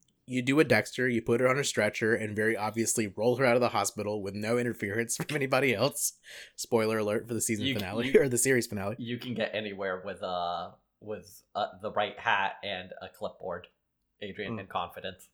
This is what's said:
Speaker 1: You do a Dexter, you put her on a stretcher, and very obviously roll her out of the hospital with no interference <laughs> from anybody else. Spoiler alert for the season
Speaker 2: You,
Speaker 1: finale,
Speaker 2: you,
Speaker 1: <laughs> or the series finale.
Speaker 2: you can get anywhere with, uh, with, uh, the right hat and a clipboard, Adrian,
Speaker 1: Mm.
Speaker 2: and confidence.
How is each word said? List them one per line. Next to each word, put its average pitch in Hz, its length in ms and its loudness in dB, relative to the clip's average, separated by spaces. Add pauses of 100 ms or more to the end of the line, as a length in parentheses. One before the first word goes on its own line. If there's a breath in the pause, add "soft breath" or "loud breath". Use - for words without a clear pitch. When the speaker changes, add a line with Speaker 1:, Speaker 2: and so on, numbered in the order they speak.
(260)
Speaker 1:
You 127 160 -2
do 131 180 4
a 160 40 10
Dexter, 123 440 2
you 120 140 2
put 120 180 2
her 127 80 6
on 131 120 4
a 139 40 0
stretcher, 113 520 2
and 104 200 -2
very 110 220 2
obviously 107 480 0 (100)
roll 117 200 2
her 131 100 2
out 120 100 6
of 120 60 4
the 117 80 4
hospital 104 540 -2
with 98 100 -4
no 107 240 0
interference 117 600 -2
<laughs> - 40 -4
from 151 140 -4
anybody 135 400 2
else. 123 380 0 (420 loud breath)
Spoiler 110 420 2
alert 107 300 0
for 117 80 -4
the 107 60 -2
season 104 260 0
Speaker 2:
You, 131 80 0
Speaker 1:
finale, 107 340 -2
Speaker 2:
you, 135 100 8
Speaker 1:
<laughs> - 20 6
or 143 60 4
the 120 120 0
series 131 260 4
finale. 104 320 -6
Speaker 2:
you 120 220 -6
can 123 160 -6
get 107 180 -2
anywhere 98 500 -4
with, 95 200 -10
uh, 87 480 -4 (300)
with, 98 420 -12 (100)
uh, 107 140 -2 (160)
the 104 80 -4
right 101 280 0
hat 101 340 2 (100)
and 92 280 -6 (100)
a 92 80 -12
clipboard, 90 580 -10 (540)
Adrian, 104 340 -8
Speaker 1:
Mm. 104 60 -8
Speaker 2:
and 95 80 -12
confidence. 92 640 -8